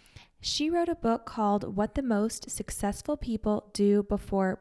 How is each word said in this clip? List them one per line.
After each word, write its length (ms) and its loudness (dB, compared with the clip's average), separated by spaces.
She 280 -2
wrote 200 2
a 80 -2
book 280 0
called 520 0
What 180 0
the 80 -2
Most 480 -2
Successful 640 -4
People 560 -2
Do 300 4
Before 580 0